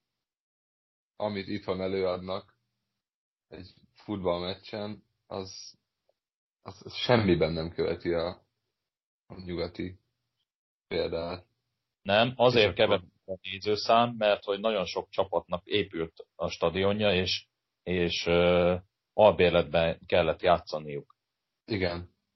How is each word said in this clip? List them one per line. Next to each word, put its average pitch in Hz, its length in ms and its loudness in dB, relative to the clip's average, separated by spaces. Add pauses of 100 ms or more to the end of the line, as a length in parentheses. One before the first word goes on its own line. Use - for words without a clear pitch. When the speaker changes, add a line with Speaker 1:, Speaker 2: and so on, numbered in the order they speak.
(1160)
Speaker 1:
amit 101 320 -6
itthon 98 340 -6
előadnak 92 720 -4 (920)
egy - 260 -18 (200)
futballmeccsen, 95 1120 -6 (240)
az, - 500 -12 (840)
az, - 240 -20
az - 100 -16
semmiben 90 560 2
nem 82 180 -6
követi 85 440 -4
a, 82 140 -2 (1000)
a - 180 -18
nyugati 90 540 -8 (880)
példát. 85 580 -4 (560)
Speaker 2:
Nem, 110 340 2
azért 117 420 4
Speaker 1:
És 117 40 4
akkor 101 180 4
Speaker 2:
kevesebb - 280 -20
a 95 140 -8
nézőszám, 104 760 0
mert 104 260 2
hogy 101 160 -2
nagyon 104 260 0
sok - 240 -6
csapatnak 87 560 -4
épült 82 680 -4
a 82 140 -4
stadionja, 95 640 0
és, 90 340 -2 (360)
és, 87 420 -2
ö, 87 500 4 (380)
albérletben 85 920 4
kellett 80 360 0
játszaniuk. 78 760 -2 (500)
Speaker 1:
Igen. 90 440 -4 (260)